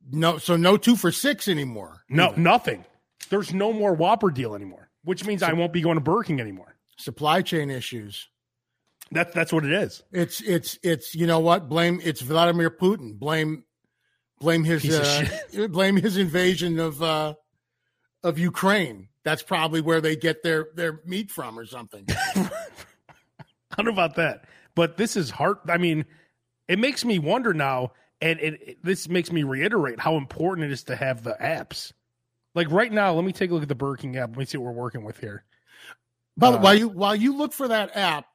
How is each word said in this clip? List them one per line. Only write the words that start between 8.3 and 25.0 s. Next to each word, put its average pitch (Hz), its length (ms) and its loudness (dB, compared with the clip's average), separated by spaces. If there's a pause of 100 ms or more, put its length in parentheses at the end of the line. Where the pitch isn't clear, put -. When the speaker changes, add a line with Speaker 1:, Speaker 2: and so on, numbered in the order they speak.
Speaker 2:
That, 170 220 -2
that's 165 200 0
what 160 120 2
it 139 60 0
is. 175 400 -2
Speaker 1:
It's, 175 300 -2
it's, - 420 -2
it's, 165 320 -2
you 165 120 2
know 165 120 4
what? 170 300 2
Blame, 170 340 0
it's 165 180 -4
Vladimir 165 480 4
Putin. 160 480 -2
Blame, 156 460 -2 (760)
blame 165 240 2
his, 160 180 2
Speaker 2:
Piece 151 160 2
of 147 60 4
Speaker 1:
uh, 143 220 2 (260)
Speaker 2:
shit. 202 200 -4
Speaker 1:
<laughs> - 0 -
blame 190 260 4
his 185 200 2
invasion 175 640 2
of, 156 220 -4
uh, 156 320 0 (880)
of 165 160 0
Ukraine. 170 680 0 (160)
That's 151 200 -2
probably 160 380 -2
where 160 200 2
they 156 140 0
get 160 280 -2
their, 156 320 0
their 160 300 -6
meat 196 260 -6
from 117 280 -10
or 117 60 -14
something. 120 400 -18 (140)
Speaker 2:
<laughs> 740 160 -4
I - 140 0 (1300)
don't 208 100 -2
know 233 60 0
about 175 240 0
that, 160 300 -2 (300)
but 170 220 2
this 220 180 0